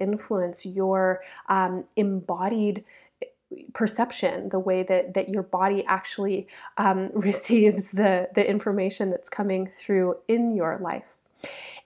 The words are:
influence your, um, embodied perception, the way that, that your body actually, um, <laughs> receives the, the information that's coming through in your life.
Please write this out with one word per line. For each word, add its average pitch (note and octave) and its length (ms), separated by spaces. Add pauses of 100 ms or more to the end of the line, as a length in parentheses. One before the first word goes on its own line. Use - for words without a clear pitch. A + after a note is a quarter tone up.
influence G3 640
your, F#3+ 560 (260)
um, F#3 380 (100)
embodied G3+ 880 (880)
perception, G#3 760
the F#3+ 100
way F#3 240
that, F#3 300
that F#3+ 160
your F#3+ 140
body F#3+ 420
actually, G3 600 (320)
um, F#3+ 340
<laughs> - 20
receives G#3 800
the, F#3+ 440
the G3+ 120
information G3+ 600
that's - 200
coming F#3+ 380
through F#3 500 (100)
in A#3 260
your E3 280
life. - 340 (720)